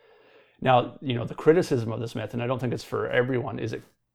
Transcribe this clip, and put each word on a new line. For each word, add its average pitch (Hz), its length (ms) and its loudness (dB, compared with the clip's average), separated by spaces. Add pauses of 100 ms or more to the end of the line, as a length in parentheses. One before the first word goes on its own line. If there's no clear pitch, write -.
(600)
Now, 127 420 2
you 131 120 -4
know, 117 120 -4
the - 100 -10
criticism 151 560 4
of 110 80 -6
this 117 160 -8
method, 110 180 -6
and 120 100 -4
I 120 40 -2
don't 127 120 0
think 120 140 -2
it's - 100 -6
for - 260 -4
everyone, 123 500 0
is 117 140 -4
it - 100 -8 (320)